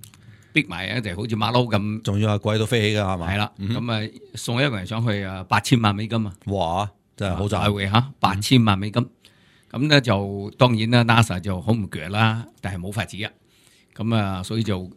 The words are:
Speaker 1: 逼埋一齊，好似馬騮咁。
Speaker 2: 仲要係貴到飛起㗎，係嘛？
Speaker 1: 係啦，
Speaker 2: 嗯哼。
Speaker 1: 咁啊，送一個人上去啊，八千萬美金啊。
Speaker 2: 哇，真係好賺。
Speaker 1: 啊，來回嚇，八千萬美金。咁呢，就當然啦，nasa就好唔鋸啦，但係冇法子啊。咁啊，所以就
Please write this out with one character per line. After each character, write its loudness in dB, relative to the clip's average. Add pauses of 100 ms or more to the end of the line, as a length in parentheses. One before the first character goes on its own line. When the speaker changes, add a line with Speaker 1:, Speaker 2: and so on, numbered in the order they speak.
(520)
Speaker 1:
逼 2
埋 -8
一 -4
齊， -6
好 -8
似 -4
馬 -2
騮 2
咁。 -2
Speaker 2:
仲 0
要 2
係 -4
貴 0
到 0
飛 0 (120)
起 0
㗎， 2
係 0
嘛？ -4
Speaker 1:
係 0
啦， -2
Speaker 2:
嗯 -6
哼。 -2 (100)
Speaker 1:
咁 -4 (160)
啊， -14 (220)
送 -2
一 2
個 -4
人 -6
上 -2
去 0
啊， -8
八 2
千 2
萬 2
美 -4
金 -2
啊。 -8 (140)
Speaker 2:
哇， -2 (260)
真 -2
係 -2
好 -2
賺。 0
Speaker 1:
啊， 0
來 4
回 -2
嚇， 2
八 2
千 4
萬 4
美 -6
金。 -2 (600)
咁 -2
呢， 6
就 -2
當 6
然 0
啦 6
，nasa 4
就 -4
好 0
唔 0
鋸 -8
啦， 0 (140)
但 -8
係 -8
冇 -8
法 -4
子 -14
啊。 -10 (680)
咁 -2
啊， 0
所 -4
以 0
就 -2 (180)